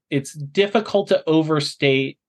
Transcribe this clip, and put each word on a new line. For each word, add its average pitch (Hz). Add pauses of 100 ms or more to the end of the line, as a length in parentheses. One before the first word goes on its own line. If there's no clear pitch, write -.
It's 139
difficult 196
to 185
overstate 147 (120)